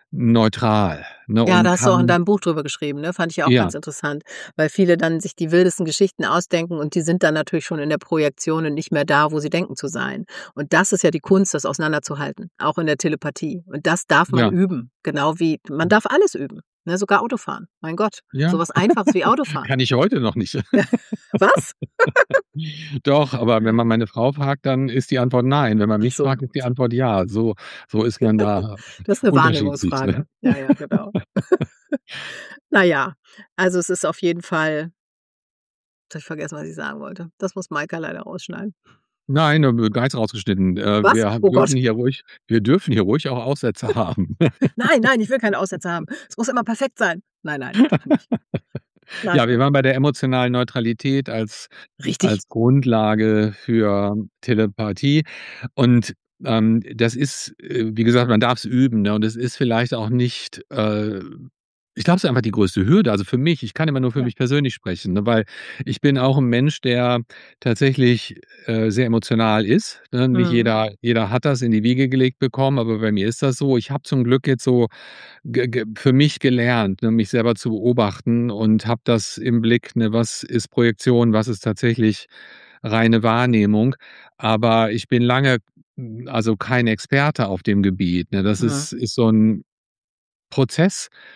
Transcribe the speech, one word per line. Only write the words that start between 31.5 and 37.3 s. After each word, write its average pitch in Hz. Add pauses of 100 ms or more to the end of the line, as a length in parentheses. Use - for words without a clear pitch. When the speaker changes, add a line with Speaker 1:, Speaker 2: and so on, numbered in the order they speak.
Speaker 1:
<laughs> - (100)
Speaker 2:
Na 202
ja, 143 (420)
also, 180
es 175
ist 180
auf 160
jeden 170
Fall, 156 (1120)
jetzt -
habe 156
ich -
vergessen, 156
was 147
ich 160
sagen 147
wollte. 165